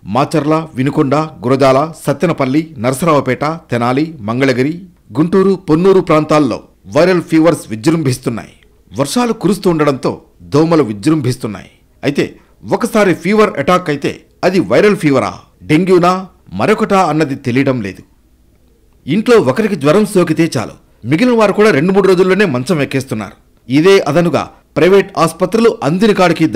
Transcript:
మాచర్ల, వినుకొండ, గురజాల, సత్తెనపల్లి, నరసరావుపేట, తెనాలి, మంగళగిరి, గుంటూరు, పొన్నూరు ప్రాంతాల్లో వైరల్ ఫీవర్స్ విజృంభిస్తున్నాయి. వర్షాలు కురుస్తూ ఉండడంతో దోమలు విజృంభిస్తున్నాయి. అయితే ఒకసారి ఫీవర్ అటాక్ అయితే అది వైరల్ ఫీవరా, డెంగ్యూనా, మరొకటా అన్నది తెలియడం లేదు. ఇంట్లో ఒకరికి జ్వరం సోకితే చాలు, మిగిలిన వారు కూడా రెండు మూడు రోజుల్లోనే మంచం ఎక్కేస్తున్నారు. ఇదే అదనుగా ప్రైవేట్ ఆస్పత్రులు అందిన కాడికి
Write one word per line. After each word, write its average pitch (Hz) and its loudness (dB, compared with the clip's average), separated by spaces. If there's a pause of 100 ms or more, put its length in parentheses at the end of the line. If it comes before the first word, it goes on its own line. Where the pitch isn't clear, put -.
మాచర్ల, 143 -2 (220)
వినుకొండ, 135 -2 (280)
గురజాల, 131 2 (220)
సత్తెనపల్లి, 143 -2 (220)
నరసరావుపేట, 135 0 (260)
తెనాలి, 127 0 (220)
మంగళగిరి, 127 0 (460)
గుంటూరు, 190 2 (140)
పొన్నూరు 185 4
ప్రాంతాల్లో 151 2 (380)
వైరల్ 175 2
ఫీవర్స్ 160 2
విజృంభిస్తున్నాయి. 123 -4 (460)
వర్షాలు 240 -2 (100)
కురుస్తూ 190 0
ఉండడంతో 147 -2 (420)
దోమలు 160 4
విజృంభిస్తున్నాయి. 123 -4 (360)
అయితే 226 -2 (500)
ఒకసారి 202 0 (120)
ఫీవర్ 208 2 (100)
అటాక్ 180 0
అయితే 143 -6 (340)
అది 185 0 (100)
వైరల్ 185 2
ఫీవరా, 123 2 (380)
డెంగ్యూనా, 175 4 (480)
మరొకటా 196 0 (100)
అన్నది 143 -2 (100)
తెలియడం 131 0 (100)
లేదు. 90 -14 (1000)
ఇంట్లో 220 2 (140)
ఒకరికి 202 -2
జ్వరం 185 2
సోకితే 165 0 (100)
చాలు, 92 -8 (360)
మిగిలిన 233 2
వారు 196 2
కూడా 214 4
రెండు 180 0
మూడు 196 2
రోజుల్లోనే 185 2
మంచం 143 -2
ఎక్కేస్తున్నారు. 117 -8 (320)
ఇదే 165 4 (140)
అదనుగా 143 0 (320)
ప్రైవేట్ 185 4 (140)
ఆస్పత్రులు 185 0 (180)
అందిన 190 2
కాడికి 170 2